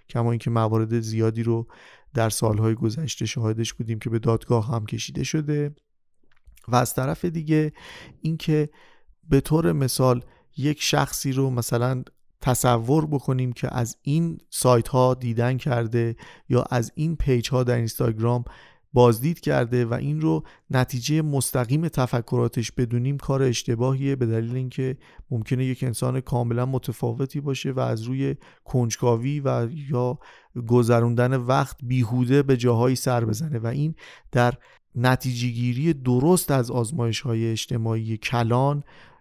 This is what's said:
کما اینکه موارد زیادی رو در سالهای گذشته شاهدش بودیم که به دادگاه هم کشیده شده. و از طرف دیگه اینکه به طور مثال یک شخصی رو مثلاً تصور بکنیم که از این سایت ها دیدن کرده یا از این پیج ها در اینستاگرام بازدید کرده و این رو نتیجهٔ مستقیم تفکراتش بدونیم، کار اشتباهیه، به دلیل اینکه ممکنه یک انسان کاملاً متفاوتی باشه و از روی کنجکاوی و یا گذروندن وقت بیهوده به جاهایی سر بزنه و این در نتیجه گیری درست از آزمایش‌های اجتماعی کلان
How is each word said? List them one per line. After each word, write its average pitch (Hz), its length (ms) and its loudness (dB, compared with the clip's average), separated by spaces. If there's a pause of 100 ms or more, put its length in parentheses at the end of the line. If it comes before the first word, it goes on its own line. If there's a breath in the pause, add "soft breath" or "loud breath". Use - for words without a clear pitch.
(100)
کما 117 200 0
اینکه 117 200 -2
موارد 113 500 0
زیادی 110 420 0
رو 113 260 0 (460 loud breath)
در 113 160 2
سالهای 110 440 2
گذشته 117 520 -4
شاهدش 110 480 -2
بودیم 113 240 -6
که 117 120 -6
به 117 80 0
دادگاه 113 560 2
هم 110 120 -4
کشیده 135 380 -6
شده. 147 500 -2 (920)
و 120 80 2
از 123 180 2
طرف 139 300 -2
دیگه 156 480 0 (480 loud breath)
اینکه 156 500 0 (580 soft breath)
به 139 120 6
طور 165 320 2
مثال 131 520 2 (320 soft breath)
یک 147 260 -2
شخصی 143 500 -2
رو 135 180 0
مثلاً 123 540 -2 (360)
تصور 127 680 2
بکنیم 131 460 -2
که - 240 -8
از 117 260 -4
این 165 360 0 (120)
سایت 123 380 4
ها 127 260 4
دیدن 123 420 -2
کرده 117 600 -2 (320 loud breath)
یا 123 140 4
از 120 320 -2
این 156 220 -2
پیج 123 340 0
ها 127 120 0
در 120 140 0
اینستاگرام 117 680 -2 (480 loud breath)
بازدید 123 480 6
کرده 123 440 0
و 113 100 -2
این 143 260 -2
رو 160 240 0 (260 loud breath)
نتیجهٔ 131 520 0
مستقیم 139 640 0
تفکراتش 120 840 -2
بدونیم، 123 460 -2
کار 135 240 0
اشتباهیه، 131 720 0
به 123 100 0
دلیل 113 300 -2
اینکه 131 400 -4 (340 loud breath)
ممکنه 123 340 -2
یک 127 180 -4
انسان 127 380 -2
کاملاً 120 460 -2
متفاوتی 131 720 -4
باشه 139 320 -4
و 127 80 -4
از 120 220 -2
روی 135 340 -4 (280 loud breath)
کنجکاوی 123 760 0
و 123 280 0 (220)
یا 123 280 -2 (480 loud breath)
گذروندن 120 720 4
وقت 131 460 0
بیهوده 123 600 2
به 139 140 4
جاهایی 123 400 2
سر 120 280 0
بزنه 117 340 -2
و 113 80 -6
این 147 280 -2 (380 loud breath)
در 123 220 4 (400 soft breath)
نتیجه 123 540 0
گیری 123 440 0
درست 139 580 2
از 123 200 0
آزمایش‌های 117 760 -2
اجتماعی 113 720 -2
کلان 123 640 0 (380 loud breath)